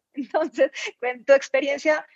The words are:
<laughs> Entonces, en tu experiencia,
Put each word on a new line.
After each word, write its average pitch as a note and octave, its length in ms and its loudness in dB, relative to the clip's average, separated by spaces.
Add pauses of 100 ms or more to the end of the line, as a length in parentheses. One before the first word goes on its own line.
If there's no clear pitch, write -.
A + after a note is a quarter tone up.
<laughs> - 100 -20
Entonces, D#4 560 -2 (300)
en B3 220 -6
tu C#4 100 4
experiencia, C#4+ 840 0